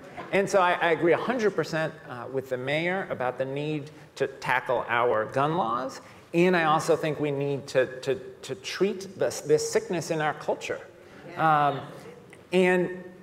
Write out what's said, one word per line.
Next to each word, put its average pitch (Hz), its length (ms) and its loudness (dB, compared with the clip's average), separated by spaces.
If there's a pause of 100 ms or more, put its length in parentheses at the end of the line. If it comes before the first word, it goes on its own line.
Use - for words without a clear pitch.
(320)
And 190 160 2
so 202 120 4
I, 175 120 6
I 160 200 2
agree 160 200 4
a 143 60 4
hundred 214 360 0
percent, 160 380 -2 (160)
uh, 120 240 -10
with 131 160 -4
the 127 80 -2
mayor 160 540 -2
about 127 260 -2
the 131 80 -2
need 143 460 -4 (240)
to 135 120 0
tackle 127 600 0
our 120 380 2
gun 139 300 0
laws, 254 440 -2 (320)
and 180 240 4
I 165 80 2
also 156 320 4
think 156 240 -2
we 147 120 0
need 139 360 -4
to, 127 180 4 (140)
to, 135 140 -2
to - 400 -10
treat - 640 -4
this, 131 220 -2
this 151 280 2
sickness - 420 -2
in 160 100 0
our 151 140 0
culture. - 460 -4 (560)
Um, 147 440 4 (720)
and, 180 500 4 (200)